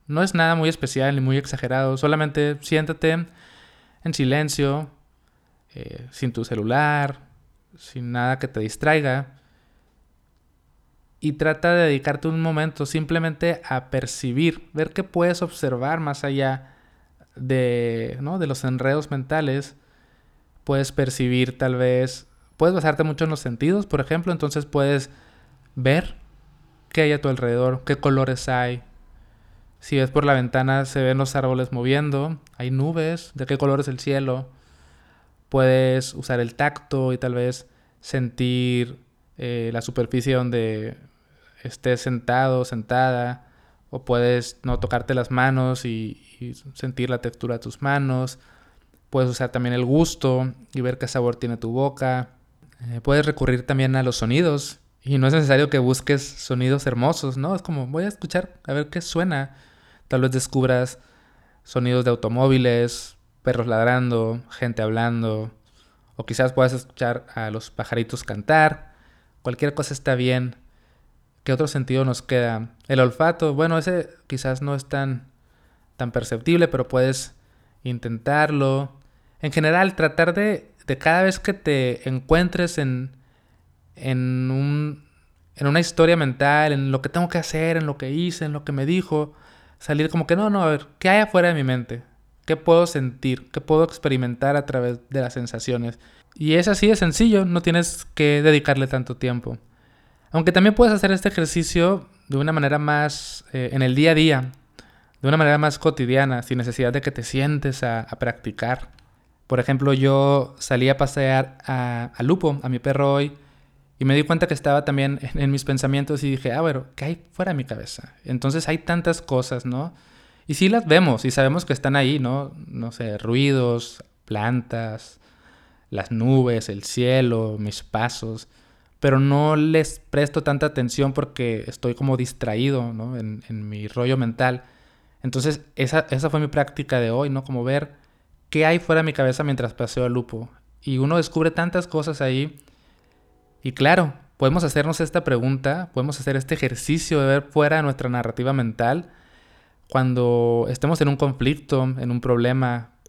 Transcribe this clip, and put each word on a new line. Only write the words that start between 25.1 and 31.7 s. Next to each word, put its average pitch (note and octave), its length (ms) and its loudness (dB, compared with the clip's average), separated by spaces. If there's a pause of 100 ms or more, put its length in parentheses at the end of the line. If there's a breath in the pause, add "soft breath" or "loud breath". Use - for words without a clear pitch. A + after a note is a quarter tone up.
ver C3+ 400 0 (720)
qué D#3+ 120 0
hay D3+ 120 4
a C#3+ 80 -2
tu C#3 80 0
alrededor, B2+ 560 0
qué C#3+ 100 0
colores C3+ 520 0
hay. B2 360 -2 (960 soft breath)
Si - 180 -2
ves C3 120 2
por C#3+ 160 2
la C#3+ 80 6
ventana, C3 520 2
se C3+ 160 -4
ven C3 160 2
los C3+ 180 -2
árboles C3 360 -2